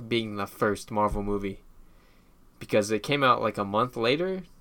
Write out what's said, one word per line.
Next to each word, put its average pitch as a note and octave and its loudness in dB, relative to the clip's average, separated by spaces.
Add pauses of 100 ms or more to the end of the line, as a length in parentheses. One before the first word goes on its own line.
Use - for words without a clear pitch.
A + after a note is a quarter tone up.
being A2 -2
the G2+ -4
first - -2
Marvel G#2 0
movie. G2+ -4 (1000)
Because G#2+ 0
it G#2+ 2
came C#3+ 0
out, A#2 4
like, A2 -2
a G2+ -2
month G#2+ 0
later, E3 0 (180)